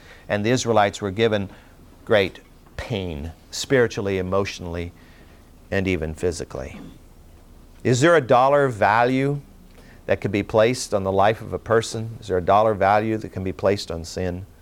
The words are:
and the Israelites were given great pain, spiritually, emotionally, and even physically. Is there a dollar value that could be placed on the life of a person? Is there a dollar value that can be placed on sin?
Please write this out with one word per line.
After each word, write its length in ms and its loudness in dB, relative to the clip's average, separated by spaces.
and 160 -2
the 60 0
Israelites 500 2
were 100 -4
given 400 0
great 360 0
pain, 560 -8
spiritually, 680 0
emotionally, 720 -4
and 180 -2
even 260 -2
physically. 640 -6
Is 180 2
there 160 6
a 40 4
dollar 480 4
value 720 2
that 140 0
could 120 -4
be 120 0
placed 500 2
on 80 0
the 100 -2
life 280 2
of 120 -12
a 60 -4
person? 640 -2
Is 80 -14
there 100 0
a 40 -2
dollar 320 4
value 420 2
that 140 -8
can 120 -8
be 100 -4
placed 380 -2
on 140 -8
sin? 420 -6